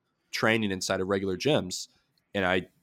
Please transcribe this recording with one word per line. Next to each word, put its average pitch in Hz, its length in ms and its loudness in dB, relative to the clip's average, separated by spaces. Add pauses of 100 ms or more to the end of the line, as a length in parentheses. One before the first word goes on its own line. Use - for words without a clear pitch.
(320)
training 110 400 2
inside 95 300 -2
of 92 60 -4
regular 95 300 -2
gyms, 95 500 0 (460)
and 98 120 0
I 90 220 2 (160)